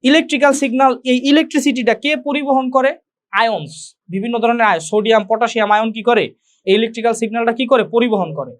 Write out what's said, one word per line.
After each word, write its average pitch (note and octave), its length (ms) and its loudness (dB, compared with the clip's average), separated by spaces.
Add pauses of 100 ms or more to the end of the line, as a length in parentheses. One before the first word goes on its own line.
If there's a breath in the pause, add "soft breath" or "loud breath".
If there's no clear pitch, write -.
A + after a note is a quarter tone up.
ইলেকট্রিক্যাল C#4+ 500 2
সিগন্যাল, C4+ 400 2 (120)
এই B3+ 240 0
ইলেকট্রিসিটিটা C4 640 2
কে D4 220 -2
পরিবহন C4+ 540 -2
করে? C4 200 2 (400)
আয়নস, G3 420 -2 (360)
বিভিন্ন A3 300 -4
ধরনের A#3 280 2
আয়ন, F3 140 2
সোডিয়াম, G#3+ 480 0
পটাশিয়াম A3+ 420 0
আয়ন A3 220 2
কি A3 100 -10
করে? A3+ 220 2 (400)
এই F#3+ 100 2
ইলেকট্রিক্যাল A3+ 400 0
সিগন্যালটা A#3 380 -2
কি A#3 140 -4
করে? A#3+ 180 4
পরিবহন G3+ 500 -2
করে। C3 260 -10